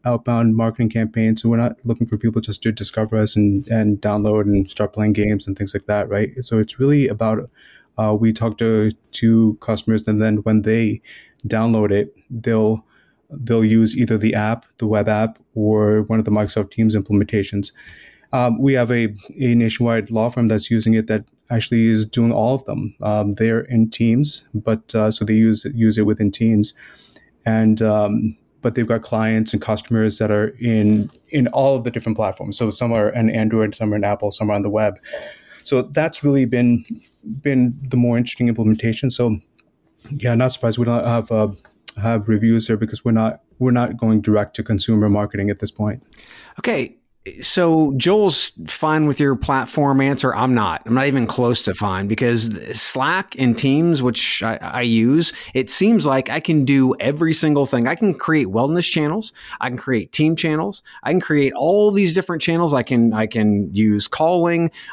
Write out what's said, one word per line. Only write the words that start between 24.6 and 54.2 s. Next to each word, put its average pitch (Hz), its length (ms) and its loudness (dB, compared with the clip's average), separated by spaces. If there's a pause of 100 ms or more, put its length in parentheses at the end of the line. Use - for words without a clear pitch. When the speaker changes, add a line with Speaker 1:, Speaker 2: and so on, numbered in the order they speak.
Speaker 1:
uh, 107 160 2
so 107 140 -4
they 107 100 0
use, 110 380 2
use 110 240 2
it 107 80 2
within 104 260 0
Teams. 110 440 0 (720)
And, 110 320 2
um, 107 560 0 (240)
but 120 140 -2
they've 117 140 -2
got 113 140 -2
clients 110 500 -2
and 104 100 -2
customers 110 560 -2
that 107 140 0
are 104 160 0 (100)
in, 107 500 2 (200)
in 135 180 0
all 135 300 2
of 117 80 -4
the 120 80 -4
different 110 240 -4
platforms. 101 420 -6
So 110 120 0
some 117 220 -2
are 107 180 2
an 110 200 0
Android, 110 460 0
some 107 160 -2
are - 20 0
an 104 80 -2
Apple, 101 300 -2
some 104 180 -2
are 104 40 0
on 101 80 -2
the 101 60 -2
web. 107 300 0 (640)
So 127 200 0
that's 156 420 -4
really 139 200 4
been, 120 400 2 (580)
been 127 360 0 (100)
the 127 80 -2
more 120 220 2
interesting 120 300 -2
implementation. 110 640 0
So 117 240 0 (720)
yeah, 120 240 -2
not 127 200 2
surprised 113 240 -2
we 117 80 0
don't 117 180 0
have, 117 260 -2
uh, 107 220 0 (500)
have 113 260 -2
reviews 113 380 2
there 113 100 0
because 107 280 -6
we're 117 80 2
not, 110 300 0 (180)
we're 127 100 2
not 120 260 0
going 110 260 2
direct 104 340 0
to 110 80 -6
consumer 107 440 0
marketing 101 400 0
at 101 120 -4
this 104 100 -8
point. 107 320 -6 (560)
Speaker 2:
Okay. 170 380 -4 (460)
So 160 540 2
Joel's 190 560 2 (160)
fine 156 380 0
with 139 120 0
your 139 160 2
platform 135 680 0
answer. 135 320 0
I'm 127 220 0
not. 98 320 -2
I'm 113 80 0
not 135 140 0
even 131 180 0
close 120 360 0
to 98 120 -4
fine 98 320 -4
because 113 500 -2 (240)
Slack 165 560 -4
and 123 220 2
Teams, 147 420 2
which - 440 -2